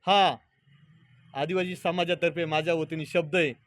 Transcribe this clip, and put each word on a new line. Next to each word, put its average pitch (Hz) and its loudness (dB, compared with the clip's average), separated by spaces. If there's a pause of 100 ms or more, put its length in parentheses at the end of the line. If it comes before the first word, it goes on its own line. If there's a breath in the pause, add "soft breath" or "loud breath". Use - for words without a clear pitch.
हा 185 4 (960)
आदिवासी 180 -2
समाजातर्फे 170 0
माझ्या 156 0
वतीने 156 -4
शब्द 160 -2
आहे. 151 2 (140)